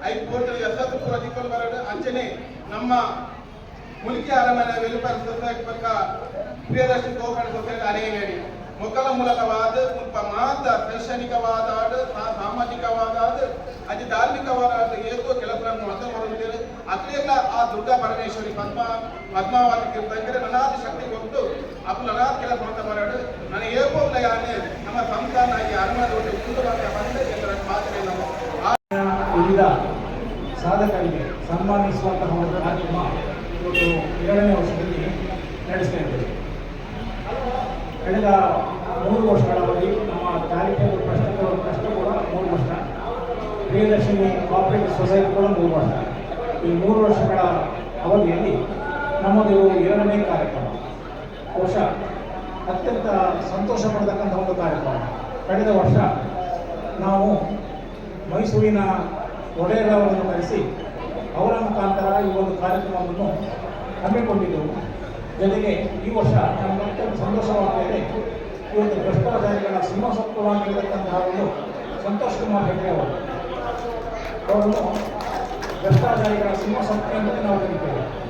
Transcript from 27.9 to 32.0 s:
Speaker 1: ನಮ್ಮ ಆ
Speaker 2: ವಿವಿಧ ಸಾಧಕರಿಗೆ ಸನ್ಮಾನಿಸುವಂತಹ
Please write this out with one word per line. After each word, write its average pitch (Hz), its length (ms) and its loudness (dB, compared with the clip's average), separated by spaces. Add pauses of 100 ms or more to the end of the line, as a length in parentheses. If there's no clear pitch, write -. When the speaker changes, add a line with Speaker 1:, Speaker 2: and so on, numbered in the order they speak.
Speaker 1:
ನಮ್ಮ 180 140 -2 (460)
ಆ 233 40 4 (640)
Speaker 2:
ವಿವಿಧ 190 260 6 (1000)
ಸಾಧಕರಿಗೆ 175 600 2 (260)
ಸನ್ಮಾನಿಸುವಂತಹ 190 960 2